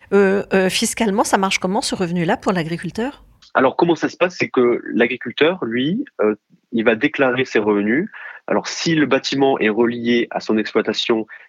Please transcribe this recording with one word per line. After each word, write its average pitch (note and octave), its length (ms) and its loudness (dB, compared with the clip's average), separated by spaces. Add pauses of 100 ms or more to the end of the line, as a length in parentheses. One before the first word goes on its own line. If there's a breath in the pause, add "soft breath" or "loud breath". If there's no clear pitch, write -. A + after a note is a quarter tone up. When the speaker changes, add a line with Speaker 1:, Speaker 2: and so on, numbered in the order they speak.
(100)
Speaker 1:
Euh, G3 320 4 (100)
euh, F#3+ 160 2
fiscalement, A3 540 0
ça C4 140 2
marche F#3+ 220 -2
comment G3 220 -2
ce - 120 -6
revenu-là F3+ 420 0
pour - 160 -2
l'agriculteur ? F3 720 -6 (300)
Speaker 2:
Alors, - 220 2
comment E3+ 200 2
ça C#3 140 -4
se - 80 -14
passe ? F3+ 200 -2
C'est B2 120 -4
que B2 360 2
l'agriculteur, B2 800 0
lui, C3+ 400 -2 (180)
euh, G#2+ 120 2 (380)
il A2+ 120 0
va A2+ 120 4
déclarer B2 500 0
ses - 140 0
revenus. G#2+ 500 2 (380 loud breath)
Alors, G2+ 200 -2
si - 280 -2
le D3+ 100 2
bâtiment C3+ 540 2
est G#2 100 2
relié A#2+ 640 2
à - 80 -4
son G#2+ 180 0
exploitation A2 680 -2 (220 loud breath)